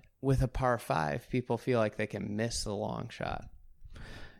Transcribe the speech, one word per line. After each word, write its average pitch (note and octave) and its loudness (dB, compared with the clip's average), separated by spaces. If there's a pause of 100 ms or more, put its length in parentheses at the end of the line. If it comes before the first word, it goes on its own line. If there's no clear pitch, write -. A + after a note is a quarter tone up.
(220)
with C3+ 4
a C3 4
par B2 2
five, D#2 0
people B2 0
feel B2 2
like G#2+ 2
they G#2+ 0
can G#2 -4
miss A#2 0
the G#2+ -2
long G#2+ -4
shot - -6 (960)